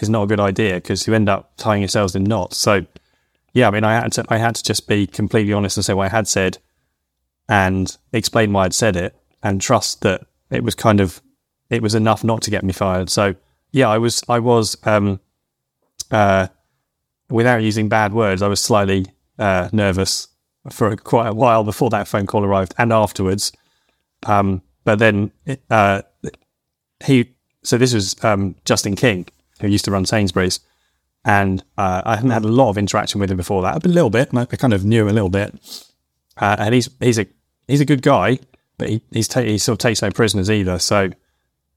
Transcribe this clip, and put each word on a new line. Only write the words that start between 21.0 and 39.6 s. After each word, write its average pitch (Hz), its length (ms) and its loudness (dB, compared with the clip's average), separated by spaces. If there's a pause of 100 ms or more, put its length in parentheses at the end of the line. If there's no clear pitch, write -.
a 107 60 -4
while 113 300 4
before 107 260 -2
that 101 180 -2
phone 101 180 -2
call 104 180 -2
arrived 98 340 0
and 117 140 2
afterwards. 98 600 0 (760)
Um, 101 360 0 (220)
but 107 160 2
then, 104 320 2 (140)
it, 135 240 -10
uh, 101 320 2 (1040)
he, 127 280 2 (300)
so 127 140 0
this 123 160 2
was, 98 300 -2
um, 98 320 0 (100)
Justin 101 300 0
King, 98 320 -2 (340)
who 107 60 -2
used 101 180 0
to 107 60 -2
run 98 140 0
Sainsbury's, 92 540 0 (640)
and, 98 380 2 (140)
uh, 92 280 -2
I 113 100 0
hadn't 120 160 0
had 110 140 0
a 107 40 0
lot 120 200 4
of 101 80 -2
interaction 104 420 -2
with 98 100 -2
him 92 80 -2
before 92 260 -2
that, 110 220 -4
a - 20 2
little 170 220 2
bit, 117 200 0
and 123 100 -2
I, 120 40 -2
I 123 120 -6
kind 123 180 2
of 98 120 0
knew 110 180 4
him 104 60 2
a 98 40 2
little 104 160 2
bit. 98 240 -2 (840)
Uh, 101 200 0
and 104 160 0
he's, 123 160 2 (100)
he's 117 200 2
a, 98 80 -4 (400)
he's 143 140 2
a 139 40 2
good 135 160 2
guy, 123 380 2 (380)
but - 120 -6
he, 104 120 -2 (100)
he's 113 160 -2
ta-, 127 140 -2
he 107 160 0
sort 120 160 -2